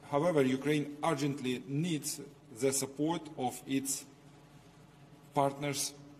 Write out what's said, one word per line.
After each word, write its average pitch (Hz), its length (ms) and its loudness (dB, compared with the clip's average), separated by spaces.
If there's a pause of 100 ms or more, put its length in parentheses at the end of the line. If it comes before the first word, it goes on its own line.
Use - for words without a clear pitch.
(100)
however, 151 320 4
Ukraine 143 600 2
urgently 139 640 0
needs 147 540 -2 (400)
the 131 120 4
support 156 500 0 (140)
of 123 300 -4
its 135 380 -2 (1300)
partners 143 580 0 (280)